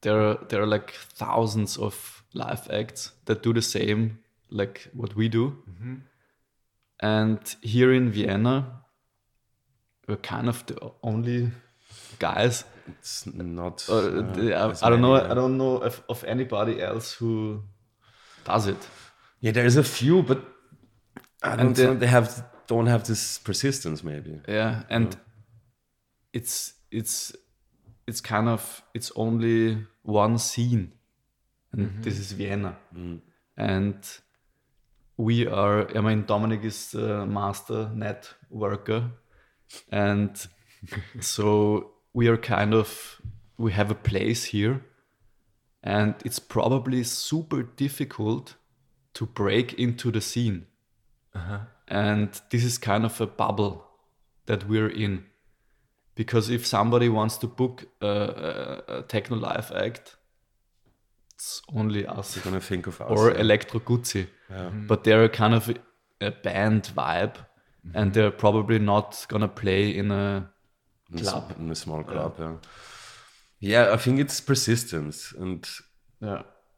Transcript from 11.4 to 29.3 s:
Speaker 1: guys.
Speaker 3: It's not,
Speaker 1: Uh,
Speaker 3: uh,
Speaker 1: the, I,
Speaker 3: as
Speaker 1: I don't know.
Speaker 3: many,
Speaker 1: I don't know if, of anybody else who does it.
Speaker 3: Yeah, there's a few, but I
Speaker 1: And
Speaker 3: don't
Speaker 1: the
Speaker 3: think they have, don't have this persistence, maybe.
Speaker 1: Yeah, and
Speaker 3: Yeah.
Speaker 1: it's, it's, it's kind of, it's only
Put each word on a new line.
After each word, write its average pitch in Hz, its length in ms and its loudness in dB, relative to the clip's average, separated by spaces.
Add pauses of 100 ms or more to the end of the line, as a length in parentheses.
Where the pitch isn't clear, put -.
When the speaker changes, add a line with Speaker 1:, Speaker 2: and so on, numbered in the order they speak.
Speaker 1:
guys. 110 440 0 (360)
Speaker 3:
It's - 260 -12
not, 87 640 -8
Speaker 1:
Uh, 110 60 4
Speaker 3:
uh, 98 380 0
Speaker 1:
the, 107 200 0
I, 95 180 2
Speaker 3:
as - 120 -6
Speaker 1:
I 113 60 6
don't 120 120 8
know. 127 120 8
Speaker 3:
many, 131 160 6
Speaker 1:
I 110 40 0
don't 127 240 2
know 131 260 0
if, - 260 -4
of 117 160 -8
anybody 113 560 -2
else 101 320 -4
who 110 480 -2 (840)
does 104 220 0
it. 95 100 -2 (640)
Speaker 3:
Yeah, 110 100 0
there's 120 260 6
a 151 60 8
few, 156 400 4
but 135 160 2 (1000)
I - 100 -2
Speaker 1:
And 113 80 -2
Speaker 3:
don't 127 160 6
Speaker 1:
the 127 120 6
Speaker 3:
think 131 120 2
they 120 80 2
have, 120 380 4 (220)
don't 117 200 2
have 117 180 2
this - 320 -4
persistence, 98 680 -4
maybe. 76 440 -10
Speaker 1:
Yeah, 110 420 -2
and 117 240 2
Speaker 3:
Yeah. - 60 -16 (1120)
Speaker 1:
it's, - 400 -8 (180)
it's, - 420 -6 (760)
it's 110 140 -8
kind 110 280 2
of, - 320 -4 (120)
it's - 220 -8
only 113 720 2 (180)